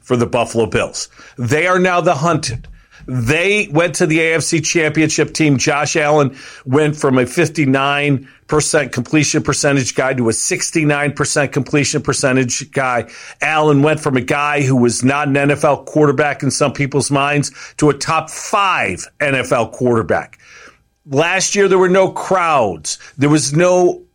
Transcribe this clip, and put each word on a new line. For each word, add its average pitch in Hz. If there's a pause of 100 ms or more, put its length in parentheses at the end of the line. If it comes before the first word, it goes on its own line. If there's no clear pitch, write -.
for 123
the 120
Buffalo 117
Bills. - (280)
They 147
are 185
now 180
the 165
hunted. 156 (400)
They 160
went 160
to 180
the 156
A 165
F 156
C 156
Championship 156
team. 147
Josh 147
Allen 147 (300)
went 151
from 131
a 123
fifty-nine 143 (200)
percent 147
completion 143
percentage 139
guy 135
to 117
a 113
sixty-nine 147
percent 147
completion 143
percentage 131
guy. 127 (300)
Allen 151
went 151
from 135
a 123
guy 147
who 131
was 120
not 143
an 135
N 143
F 143
L 143
quarterback 147
in 151
some 147
people's 139
minds 143 (260)
to 151
a -
top 160
five 175 (120)
N 139
F 127
L 120
quarterback. 110 (680)
Last 170
year, 202
there 185
were 185
no 190
crowds. 143 (220)
There 139
was 147
no 180 (120)